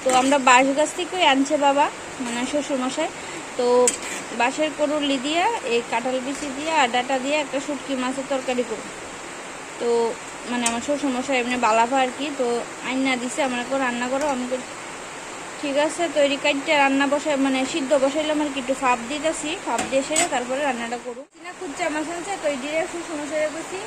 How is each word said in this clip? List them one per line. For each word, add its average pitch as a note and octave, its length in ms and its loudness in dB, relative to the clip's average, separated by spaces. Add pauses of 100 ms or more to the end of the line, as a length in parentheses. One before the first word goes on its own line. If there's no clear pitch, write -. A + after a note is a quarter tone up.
তো C4 60 2 (120)
আমরা C#4 160 4 (120)
বাঁশ B3+ 180 10 (100)
গাছ D4+ 120 4 (100)
থেকে F4+ 180 -4 (160)
আনছে C#4 220 2 (100)
বাবা, C#4+ 200 6 (400)
মানে, A#3+ 140 -4 (120)
শ্বশুরমশাই। C#4+ 580 0 (480)
তো B3 80 2 (760)
বাঁশের C#4+ 380 2
করুল D4 300 2 (160)
দিয়া, E4 200 2 (280)
এই A#3 80 2 (100)
কাঁঠাল B3+ 340 0
বিচি C#4+ 220 -6 (100)
দিয়া D#4 240 -2
আর B3 120 4
ডাটা B3 300 0
দিয়া C#4+ 200 0
একটা C4+ 220 -4
শুটকি C#4 280 -4 (100)
মাছের C4 280 -4
তরকারি B3+ 380 0
করব। G#3+ 160 -6 (920)
তো, A#3+ 100 0 (600)
মানে, A#3+ 200 -2
আমার A#3 180 -2
শ্বশুরমশাই C#4 540 0
এমনি B3 240 -2
বালাফা A#3 400 4
আর B3+ 120 -4
কি, C#4 80 -4 (140)
তো B3 80 0 (420)
আইনা C4 320 0
দিছে B3 260 -6
আমার, B3 160 -2
"এখন C4+ 220 -2
রান্না A#3+ 280 -2
করো।" C#4 120 0 (100)
আমি B3 160 -4
কই, B3+ 100 -2 (1000)
"ঠিক C#4 140 -2 (100)
আছে।" D#4+ 180 0 (100)
তো D4+ 120 2
এটি C#4 200 2
কাটতে D4 260 0 (120)
রান্না C#4 280 4
বসাই, D4 240 0 (100)
মানে, C4 140 2 (140)
সিদ্ধ C#4 180 0 (120)
বসাইলাম D4+ 400 2
আর D4 100 0
কি, C#4 100 -4
একটু C4 180 0
ফাঁপ B3 180 4 (100)
দিতেছি, D4+ 400 -2 (160)
ফাঁপ A#3 240 0
দিয়ে C4+ 180 2
সেরে E4+ 260 4
তারপরে B3+ 360 -2
রান্নাটা A#3 360 -4
করবো। B3 180 -10 (200)
না, F4 160 -12
কুচ্চা E4+ 340 -6
মাছ D4+ 220 -2
আনছে, F4 260 -6
তো D#4+ 120 0
এই C#4 100 -4
দিয়ে D4+ 140 -2 (140)
শ্বশুরমশাইরে D#4 640 -4
কইছি E4 320 -8